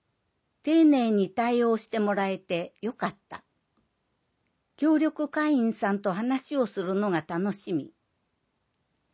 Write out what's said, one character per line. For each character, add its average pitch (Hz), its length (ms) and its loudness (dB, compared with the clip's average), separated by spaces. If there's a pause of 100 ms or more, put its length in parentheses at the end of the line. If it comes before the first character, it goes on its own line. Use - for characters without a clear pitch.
(640)
丁 320 220 4
寧 254 280 4
に 196 180 2
対 240 320 0
応 233 140 2
し 220 100 -8
て 226 140 -4
も 202 140 0
ら 196 120 0
え 190 120 -4
て 180 340 -6 (100)
よ 226 100 -6
か - 160 -6
っ 156 80 -10 (120)
た。 - 160 -16 (1300)
協 311 220 2
力 302 300 -2
会 302 240 -2
員 226 200 2
さ 208 200 -2
ん 202 80 -2
と 202 120 -2
話 254 440 -4
を 254 100 0
す 202 160 -8
る 180 120 -2
の 202 160 0
が 165 160 -2
楽 185 260 -4
し 202 200 -10
み。 147 200 -6 (1200)